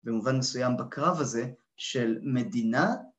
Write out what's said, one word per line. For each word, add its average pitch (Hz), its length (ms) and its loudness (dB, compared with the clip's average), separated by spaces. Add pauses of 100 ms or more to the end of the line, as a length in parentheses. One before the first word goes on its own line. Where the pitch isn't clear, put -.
במובן 117 340 0
מסוים 123 400 0
בקרב 156 420 0
הזה, 117 320 -2 (260)
של 113 460 0
מדינה 123 720 2 (240)